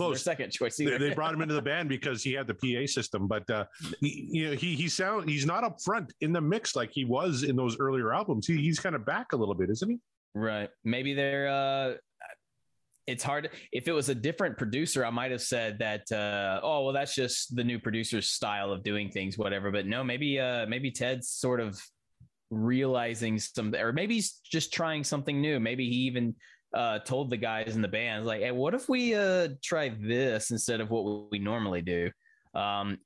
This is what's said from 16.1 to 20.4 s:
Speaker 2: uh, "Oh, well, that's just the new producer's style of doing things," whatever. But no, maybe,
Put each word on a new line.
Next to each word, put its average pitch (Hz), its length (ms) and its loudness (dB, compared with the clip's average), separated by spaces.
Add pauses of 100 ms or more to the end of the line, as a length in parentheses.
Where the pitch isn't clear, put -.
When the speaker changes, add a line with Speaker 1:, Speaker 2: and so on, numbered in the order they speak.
Speaker 2:
uh, 101 520 0
"Oh, 147 220 2
well, 135 100 2
that's 139 200 0
just 127 400 0
the 123 80 0
new 120 160 2
producer's 110 520 0
style 101 420 -2
of 95 100 -4
doing 104 280 -2
things," 98 260 -4
whatever. 98 340 0
But 98 160 0
no, 113 160 -2
maybe, 135 380 0